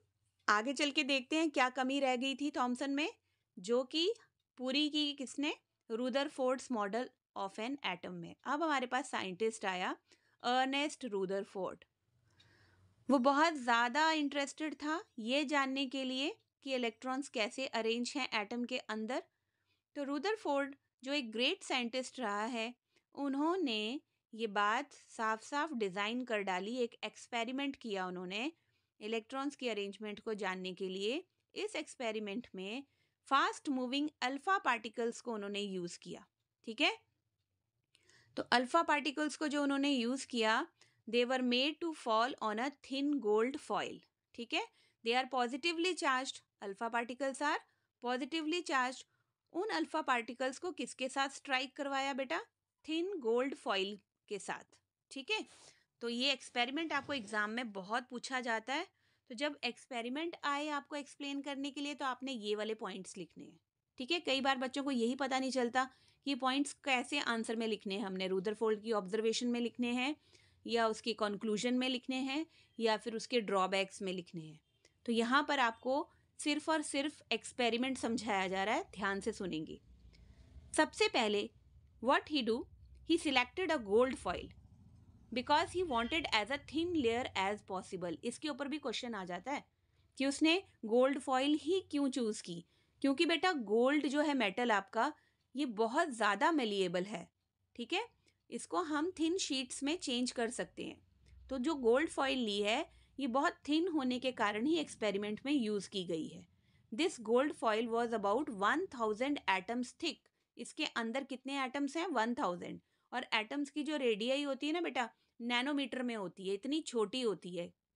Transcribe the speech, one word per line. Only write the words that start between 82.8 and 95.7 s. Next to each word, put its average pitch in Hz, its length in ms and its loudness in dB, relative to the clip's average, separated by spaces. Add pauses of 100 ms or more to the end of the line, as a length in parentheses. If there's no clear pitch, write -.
he 330 120 4
selected 285 480 2
a 254 140 0
gold 233 300 6
foil 175 320 -4 (840)
because 294 360 2
he 359 140 0
wanted 269 400 0 (120)
as 208 120 2
a 285 120 -2
thin 320 280 -2
layer 254 380 2 (120)
as 196 200 0 (140)
possible। 180 520 -6
इसके 294 260 -4
ऊपर 285 180 -4
भी 302 100 -4
क्वेश्चन 240 360 -4
आ 190 120 -6
जाता 180 260 -6
है 262 140 -4 (520)
कि 262 80 2
उसने 320 380 4 (220)
गोल्ड 254 340 6
फॉइल 277 420 2
ही 370 200 2 (100)
क्यों 285 180 2
चूज़ 226 340 0
की, 170 220 -8 (360)
क्योंकि 277 240 4
बेटा 339 260 4
गोल्ड 254 560 4
जो 285 140 4
है 294 120 2
मेटल 240 380 2
आपका, 220 420 2 (420)
ये 294 100 0
बहुत 240 440 2